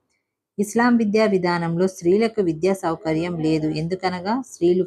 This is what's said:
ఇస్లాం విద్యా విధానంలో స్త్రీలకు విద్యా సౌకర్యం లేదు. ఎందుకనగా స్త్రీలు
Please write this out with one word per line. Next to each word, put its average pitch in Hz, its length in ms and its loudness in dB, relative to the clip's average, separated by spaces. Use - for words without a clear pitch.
ఇస్లాం 226 380 2
విద్యా 220 300 2
విధానంలో 175 600 0
స్త్రీలకు 208 540 0
విద్యా 175 320 0
సౌకర్యం 175 640 -4
లేదు. 156 280 0
ఎందుకనగా 180 760 -4
స్త్రీలు 180 440 0